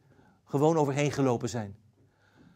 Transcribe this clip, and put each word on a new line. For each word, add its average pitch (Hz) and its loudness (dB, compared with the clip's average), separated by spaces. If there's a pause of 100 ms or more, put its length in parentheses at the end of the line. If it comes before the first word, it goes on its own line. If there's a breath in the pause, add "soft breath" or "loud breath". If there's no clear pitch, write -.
(440 soft breath)
gewoon 151 2
overheen 143 0
gelopen 127 0
zijn. 104 -10 (800 soft breath)